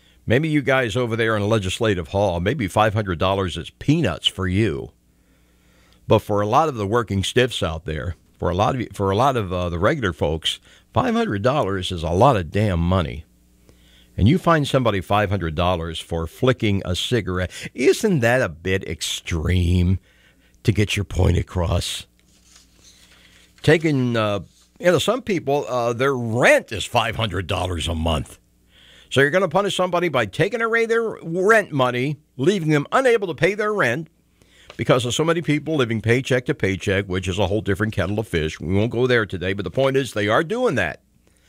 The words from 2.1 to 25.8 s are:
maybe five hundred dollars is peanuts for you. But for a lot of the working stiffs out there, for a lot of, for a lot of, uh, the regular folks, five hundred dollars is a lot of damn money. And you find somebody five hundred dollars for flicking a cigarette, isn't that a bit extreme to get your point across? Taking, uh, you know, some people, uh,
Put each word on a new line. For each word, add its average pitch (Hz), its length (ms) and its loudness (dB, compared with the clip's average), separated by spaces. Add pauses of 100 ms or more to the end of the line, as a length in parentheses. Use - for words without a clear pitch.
maybe 101 280 -2
five 107 260 2
hundred 95 260 -2
dollars 95 380 0
is - 140 -10
peanuts 139 560 -2
for 95 200 -4
you. 92 440 -2 (1160)
But 110 120 6
for 101 220 -2
a 107 60 -2
lot 147 220 2
of 135 60 -6
the 104 120 -2
working 101 360 0
stiffs - 380 0
out 82 240 -4
there, 78 300 -6 (240)
for 87 100 0
a 87 60 -2
lot 120 240 2
of, 107 140 -6
for 98 180 0
a 98 40 2
lot 131 200 2
of, 101 160 -4
uh, 90 180 -2
the 82 100 -4
regular 110 340 0
folks, - 460 -2 (340)
five 226 220 0
hundred 190 260 -2
dollars 101 500 0
is 87 120 -6
a 80 80 -2
lot 110 260 6
of 82 140 -4
damn 98 280 2
money. 85 460 0 (920)
And 98 80 6
you 175 120 6
find 160 280 2
somebody 113 340 0
five 101 300 0
hundred 82 240 -2
dollars 85 440 -2
for 82 280 -6
flicking 113 580 0
a 90 100 -2
cigarette, 92 560 -2 (220)
isn't 226 460 2
that 120 220 2
a 104 80 0
bit 87 380 -2
extreme 90 1120 0 (640)
to - 80 2
get 101 240 0
your 101 100 -2
point 87 320 2
across? - 680 -4 (1600)
Taking, 147 520 2
uh, 104 260 -2 (380)
you 254 80 0
know, 262 120 4
some 240 220 -2
people, 147 460 -2
uh, 120 260 -2